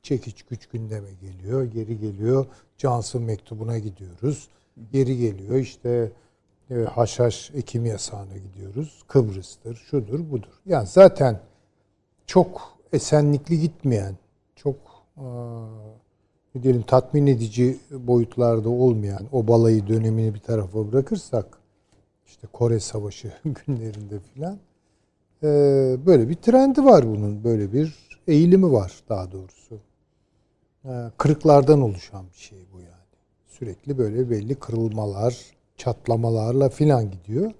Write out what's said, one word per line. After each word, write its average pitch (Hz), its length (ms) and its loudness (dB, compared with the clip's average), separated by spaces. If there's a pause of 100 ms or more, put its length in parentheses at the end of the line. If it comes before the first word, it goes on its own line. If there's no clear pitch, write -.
Çekiç - 400 -8
güç - 240 -16
gündeme 107 540 -12
geliyor, 95 440 -6
geri 113 340 -8
geliyor. 110 480 -2 (320)
Johnson 120 440 -4
mektubuna 113 560 -8
gidiyoruz. 98 680 -10 (440)
Geri 135 260 0
geliyor 107 380 -4
işte, 120 560 -4 (580)
e, 127 40 -10
haşhaş 117 800 -2
ekim 120 320 -6
yasağına 101 500 -10
gidiyoruz. 98 720 -14
Kıbrıs'tır, 113 680 -2
şudur, 143 540 -8
budur. 117 360 -12
Yani 147 200 -2
zaten 135 540 6 (840)
çok - 520 0 (140)
esenlikli 147 680 0
gitmeyen, 113 560 -4 (400)
çok, 135 200 -6 (400)
e, 139 80 -18 (1300)
ne 123 80 -10
diyelim 123 200 4
tatmin 143 440 2
edici 123 520 0 (120)
boyutlarda 120 800 0
olmayan 113 540 0 (100)
o 117 160 -2
balayı 113 380 4
dönemini 110 480 -2
bir 104 60 -12
tarafa 107 520 -6
bırakırsak, 135 680 -4 (680)
işte - 260 -20
Kore 117 280 0
Savaşı 104 580 -12
<laughs> - 60 -20
günlerinde 107 760 -10
filan, 165 380 -14 (840)
e, 151 60 0 (580)
böyle 131 220 6
bir 165 60 -2
trendi 262 500 4
var 185 220 10
bunun, 104 380 -4
böyle 107 280 -2
bir 151 220 -2 (320)
eğilimi 170 460 6
var 98 360 -2
daha 92 240 -8
doğrusu. 95 460 -20 (1040)
E, 135 60 -16 (280)
kırıklardan 143 640 6
oluşan 98 520 -6
bir - 60 -20
şey - 200 -20 (140)
bu 92 80 -20
yani. 87 100 -20 (560)
Sürekli 127 520 -12
böyle 120 320 -2
belli 113 240 -4
kırılmalar, 110 840 -4 (400)
çatlamalarla 117 920 -2
filan 123 420 2
gidiyor. 113 500 -6